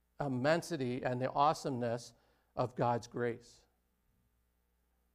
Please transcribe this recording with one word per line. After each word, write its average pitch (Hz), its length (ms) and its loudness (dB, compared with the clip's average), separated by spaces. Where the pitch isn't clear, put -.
immensity 135 800 0
and 127 160 -2
the 127 120 -2
awesomeness 127 800 0
of 127 220 -2
God's 120 300 2
grace. 120 560 -6